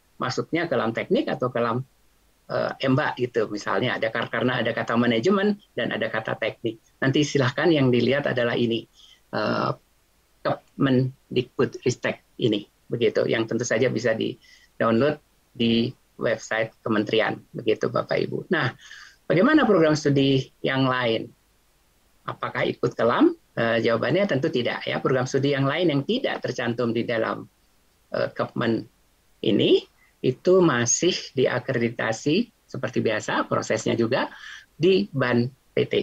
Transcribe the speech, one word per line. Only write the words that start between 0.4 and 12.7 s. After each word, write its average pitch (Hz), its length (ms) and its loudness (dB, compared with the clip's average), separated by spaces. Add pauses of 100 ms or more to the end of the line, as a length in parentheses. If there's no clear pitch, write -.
ke 170 80 -4
lam 117 240 0
teknik 208 320 0
atau 131 240 -4
ke 117 80 0
lam, 120 240 -2 (640)
eh, 123 320 -2
emba 135 400 2
gitu, 120 320 -2
misalnya 101 480 -4
ada 110 80 0
kar-, 117 240 -6
karena 123 320 -2
ada 117 80 -2
kata 117 240 -2
manajemen 143 640 2 (160)
dan 113 160 -4
ada 113 160 -4
kata 110 320 -6
teknik. 113 400 -6 (160)
Nanti 135 240 2
silahkan 147 480 0
yang 135 240 4
dilihat 123 320 2
adalah 120 320 0
ini, 117 240 0 (480)
eh, 113 480 -2 (720)
Kemendikbudristek - 1900 -2
ini, 107 240 0 (240)